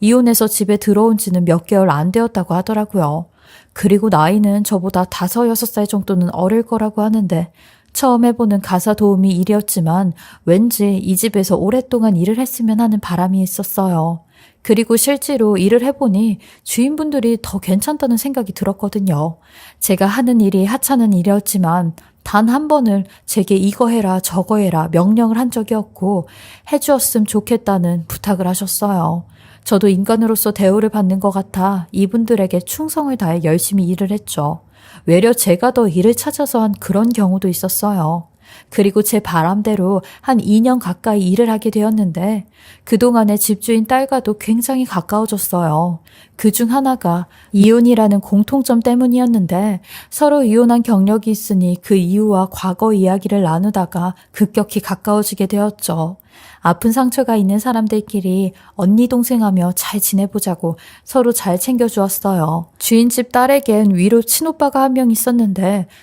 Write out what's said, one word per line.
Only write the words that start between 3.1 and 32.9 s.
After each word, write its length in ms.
그리고 360
나이는 560
저보다 400
다섯, 440
여섯 180
살 200
정도는 460
어릴 300
거라고 400
하는데 500
처음 340
해보는 340
가사 320
도우미 380
일이었지만 800
왠지 540
이 180
집에서 400
오랫동안 580
일을 240
했으면 400
하는 220
바람이 400
있었어요. 800
그리고 360
실제로 600
일을 260
해보니 560
주인분들이 800
더 180
괜찮다는 600
생각이 340
들었거든요. 840
제가 260
하는 360
일이 240
하찮은 480
일이었지만 800
단 280
한 180
번을 360
제게 320
이거 320
해라 320
저거 380
해라 320
명령을 480
한 140
적이 220
없고 520
해주었으면 520
좋겠다는 840
부탁을 400
하셨어요. 760
저도 240
인간으로서 640
대우를 380
받는 320
것 100
같아 640
이분들에게 680
충성을 560